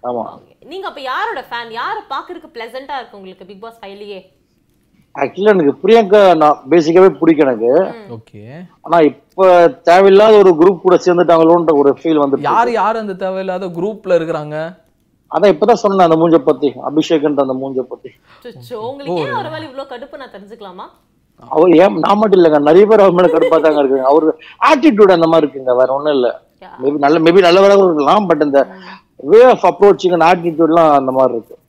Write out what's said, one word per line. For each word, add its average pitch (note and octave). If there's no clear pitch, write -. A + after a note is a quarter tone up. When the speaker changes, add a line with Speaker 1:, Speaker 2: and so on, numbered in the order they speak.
Speaker 1:
ஆமா. A#2+
Speaker 2:
ஓகே. -
நீங்க F4
அப்ப D4+
யாரோட D4
ஃபேன்? A#3
யாரை E4+
பாக்குறதுக்கு D#4
பிளசன்ட்டா B3+
இருக்கு A3+
உங்களுக்கு F#3+
பிக் G3
பாஸ் A3+
ஃபைவ்லயே? G3+
Speaker 1:
Actually, E3+
எனக்கு F3+
பிரியங்கா G3+
நான் D3+
பேசிக்காவே E3+
பிடிக்கும் D3+
எனக்கு. B2+
Speaker 2:
ம். G#3
Speaker 3:
ஓகே. A#2
Speaker 1:
ஆனா E3+
இப்ப F3
தேவையில்லாத G3
ஒரு F#3+
குரூப் F3
கூட F3+
சேர்ந்துட்டாங்களோன்ற E3+
ஒரு C#3
ஃபீல் E3
வந்து C#3
Speaker 3:
யாரு, G3
யாரு A3
அந்த G#3
தேவையில்லாத F#3+
குரூப்ல F#3
இருக்கிறாங்க? D#3+
Speaker 1:
அதான் F3+
இப்பதான் G#3+
சொன்னேன் F#3+
அந்த D#3+
மூஞ்ச E3
பத்தி, C#3
அபிஷேக்ன்ற D3
அந்த C3
மூஞ்ச C3+
பத்தி. B2
Speaker 2:
சுச்சோ, G#3+
உங்களுக்கு A#3+
Speaker 3:
ஓ. F3
Speaker 2:
ஏன் D#3
அவர் F#4+
மேல D#4
இவ்ளோ C4+
கடுப்பு C4+
நான் C4
தெரிஞ்சுக்கலாமா? G3+
Speaker 1:
அவர் E3+
ஏன், F#3
நான் G3
மட்டும் G3+
இல்லைங்க, D3+
நிறைய D#3+
பேர் G#3+
அவர் G3
மேல F3
கடுப்பா E3
தாங்க D3+
இருக்காங்க. C3+
அவரு D#3
ஆட்டிடியூட் A#3
அந்த E3
மாதிரி D#3+
இருக்குங்க, B2+
வேற B2+
ஒண்ணும் D3
இல்ல. B2
Speaker 2:
யா. -
Speaker 1:
Maybe D3
நல்ல, D3
maybe E3
நல்லவராகவும் G3
இருக்கலாம், F3
but D3+
இந்த C#3
Speaker 2:
ம். -
Speaker 1:
way A3
of B3
approaching F3+
and -
attitude-லாம் E3
அந்த C3
மாதிரி C3
இருக்கு. A2+